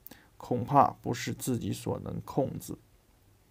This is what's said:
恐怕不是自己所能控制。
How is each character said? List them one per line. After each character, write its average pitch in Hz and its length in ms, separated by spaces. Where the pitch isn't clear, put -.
恐 - 260
怕 135 280
不 120 120
是 120 200
自 123 240
己 104 140
所 98 280
能 - 220
控 - 380
制。 - 160